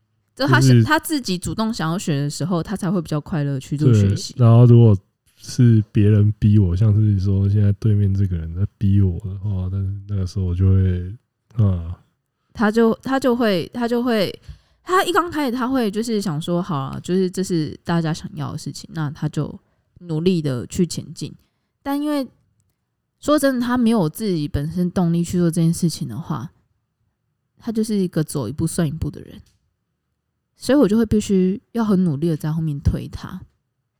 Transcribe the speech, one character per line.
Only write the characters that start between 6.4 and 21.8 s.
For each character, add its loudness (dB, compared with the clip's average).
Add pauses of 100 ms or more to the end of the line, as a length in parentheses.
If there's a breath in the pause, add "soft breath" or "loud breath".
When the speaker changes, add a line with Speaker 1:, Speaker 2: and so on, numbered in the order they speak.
Speaker 2:
我， 2
像 4
是 2
说 0
现 2
在 4
对 0
面 2
这 0
个 -2
人 -8
在 -2 (100)
逼 2
我 2
的 -10
话， -4
但 -4
是 -6
那 -8
个 -4
时 -8
候 -2
我 -2
就 4
会， 2 (380)
啊。 0 (540)
Speaker 1:
他 0
就， 2
他 -4
就 0
会， -2
他 -4
就 -2
会， -2 (440 soft breath)
他 0
一 -4
刚 0
开 -4
始 -4
他 -4
会 -2
就 -4
是 -2
想 -4
说， -2
好 -4
啊， -8
就 -4
是 0
这 -6
是 -4
大 -2
家 -2
想 -10
要 -8
的 -8
事 -12
情， -16
那 -6
他 -8
就 -8 (420)
努 -6
力 0
的 -6
去 -2
前 -10
进。 -12 (480)